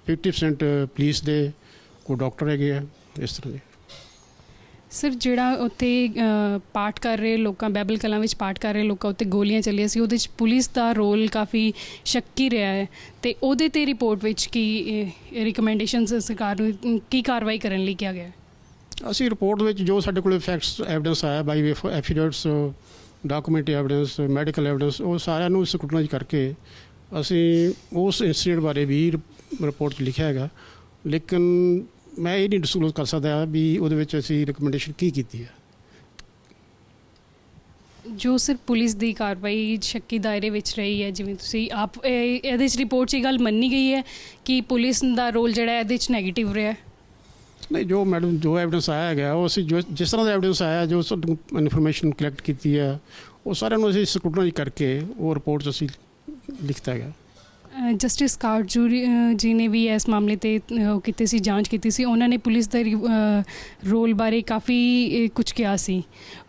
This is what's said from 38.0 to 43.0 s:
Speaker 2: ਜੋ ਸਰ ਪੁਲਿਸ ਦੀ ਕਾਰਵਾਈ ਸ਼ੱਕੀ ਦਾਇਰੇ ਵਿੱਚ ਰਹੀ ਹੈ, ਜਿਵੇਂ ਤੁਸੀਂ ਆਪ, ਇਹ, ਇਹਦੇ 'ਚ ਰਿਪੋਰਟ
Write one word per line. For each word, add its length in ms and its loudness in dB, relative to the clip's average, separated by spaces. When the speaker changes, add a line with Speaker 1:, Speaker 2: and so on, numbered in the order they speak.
Speaker 2:
ਜੋ 260 0
ਸਰ 200 0
ਪੁਲਿਸ 280 2
ਦੀ 180 -2
ਕਾਰਵਾਈ 720 -2
ਸ਼ੱਕੀ 360 -4
ਦਾਇਰੇ 320 -2
ਵਿੱਚ 260 -4
ਰਹੀ 260 -2
ਹੈ, 80 -4
ਜਿਵੇਂ 240 -8
ਤੁਸੀਂ 380 -4
ਆਪ, 320 -4
ਇਹ, 400 0
ਇਹਦੇ 240 2
'ਚ 80 0
ਰਿਪੋਰਟ 320 0